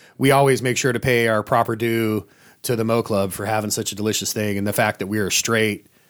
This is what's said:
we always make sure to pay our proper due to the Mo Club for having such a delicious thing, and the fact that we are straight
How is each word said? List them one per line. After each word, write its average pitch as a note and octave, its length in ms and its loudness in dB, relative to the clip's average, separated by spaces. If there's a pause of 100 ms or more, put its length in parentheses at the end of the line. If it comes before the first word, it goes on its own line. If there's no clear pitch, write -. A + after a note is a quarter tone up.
(180)
we C3+ 140 4
always C3+ 300 4
make B2 160 -2
sure C3+ 160 0
to A#2 60 -2
pay A#2+ 280 2
our A2 160 2
proper A#2 320 0
due A2 520 0 (360)
to B2+ 120 -2
the A2 80 0
Mo A2+ 200 0
Club G2 280 -2
for G#2 140 -8
having G#2+ 260 -2
such A2 200 -4
a G#2 40 -8
delicious G#2 380 -2
thing, G#2+ 240 -2
and G2+ 80 -2
the G#2 80 -2
fact G#2+ 260 0
that G2 80 -4
we G#2+ 120 -2
are F#2+ 100 0
straight A2 580 0 (220)